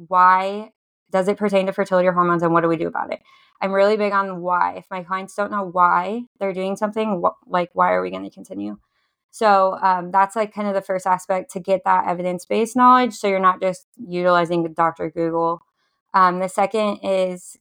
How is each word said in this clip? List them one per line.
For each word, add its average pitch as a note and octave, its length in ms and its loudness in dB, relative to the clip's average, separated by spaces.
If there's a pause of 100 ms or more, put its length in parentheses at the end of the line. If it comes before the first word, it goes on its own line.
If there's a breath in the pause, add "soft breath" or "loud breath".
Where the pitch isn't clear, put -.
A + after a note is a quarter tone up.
why F#3+ 640 2 (400)
does F#3+ 160 2
it G3+ 80 0
pertain G3 300 2
to F#3+ 60 -2
fertility F#3 360 2
or F3+ 40 2
hormones, F3 300 2
and E3+ 100 2
what E3 100 4
do E3 60 2
we E3 80 2
do E3+ 120 -4
about - 240 -6
it? - 80 -10 (420 soft breath)
I'm F#3+ 100 -4
really G3+ 240 4
big G#3 160 0
on G3 280 -4
why. F3+ 360 -2
If F3+ 140 -16
my F#3 140 -10
clients F#3+ 320 -8
don't G3+ 160 -4
know G3+ 120 -4
why F3+ 600 0 (160)
they're G3 120 -2
doing F#3+ 220 -4
something, G#3 500 -4
wh-, - 240 -4
like, F3+ 240 -2
why F3+ 200 2
are F#3 100 0
we F#3 80 -6
gonna F#3+ 200 -10
continue? G3 480 -12 (520)
So, G3 500 2
um, F#3 300 0
that's, G3 240 2
like, G#3 180 -2
kind G#3 140 -6
of G3+ 80 -4
the F#3+ 80 -2
first F#3 240 -4
aspect, F#3 460 -2
to F#3+ 80 -8
get F#3 240 -2
that F#3+ 240 2
evidence-based F3+ 640 -4
knowledge, B3 400 4
so - 140 -4
you're F#3+ 100 0
not F#3+ 220 2
just F#3 260 -4 (100)
utilizing F3 760 0
Doctor E3 360 -2
Google. E3 520 -2 (560)
Um, F3+ 240 2
the F#3 80 -2
second G#3 540 -2
is F#3 580 -4